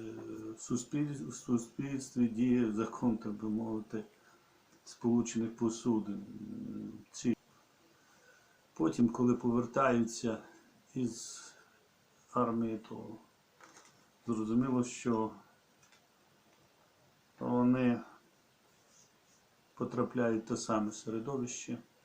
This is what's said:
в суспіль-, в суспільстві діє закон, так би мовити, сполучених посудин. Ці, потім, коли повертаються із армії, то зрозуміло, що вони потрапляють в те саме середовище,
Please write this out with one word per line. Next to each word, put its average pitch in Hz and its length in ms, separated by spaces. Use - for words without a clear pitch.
в - 40
суспіль-, 147 680
в 127 60
суспільстві 127 920
діє 120 440
закон, 110 460
так 110 140
би 104 160
мовити, 110 560
сполучених 113 720
посудин. 110 680
Ці, - 260
потім, 131 340
коли 120 260
повертаються 120 1040
із - 480
армії, 113 460
то - 300
зрозуміло, 117 580
що 110 460
вони 123 600
потрапляють 120 720
в - 40
те 123 80
саме 107 360
середовище, 120 840